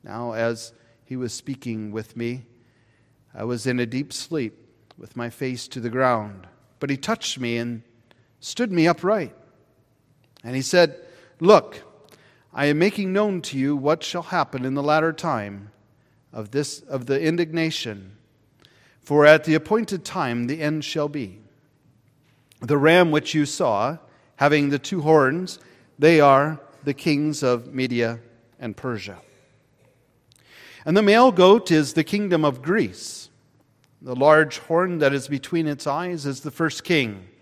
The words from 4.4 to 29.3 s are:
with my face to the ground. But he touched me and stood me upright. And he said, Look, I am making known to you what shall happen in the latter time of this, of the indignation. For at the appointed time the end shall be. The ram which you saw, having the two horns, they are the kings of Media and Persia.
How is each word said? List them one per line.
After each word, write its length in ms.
with 180
my 120
face 400
to 100
the 120
ground. 560
But 100
he 60
touched 420
me 200
and 240
stood 320
me 160
upright. 460
And 140
he 60
said, 340
Look, 440
I 120
am 120
making 340
known 300
to 160
you 180
what 260
shall 200
happen 420
in 80
the 100
latter 300
time 580
of 200
this, 280
of 260
the 140
indignation. 960
For 240
at 180
the 100
appointed 500
time 420
the 160
end 200
shall 260
be. 320
The 180
ram 320
which 240
you 100
saw, 540
having 340
the 80
two 240
horns, 560
they 220
are 380
the 100
kings 480
of 320
Media 460
and 180
Persia. 420